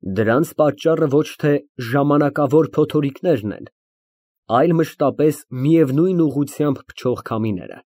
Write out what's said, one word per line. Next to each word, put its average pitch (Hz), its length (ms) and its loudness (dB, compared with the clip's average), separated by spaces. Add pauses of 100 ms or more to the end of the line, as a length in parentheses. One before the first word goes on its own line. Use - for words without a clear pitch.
Դրանց 110 480 0
պատճառը 160 560 0
ոչ 147 240 2
թե 147 220 0 (260)
ժամանակավոր 143 880 2
փոթորիկներն 143 840 -2
են, - 140 -18 (800)
այլ 143 240 2
մշտապես 147 680 0 (160)
միևնույն 160 640 2
ուղղությամբ 143 640 -2
փչող - 400 -6
քամիները։ 101 640 -6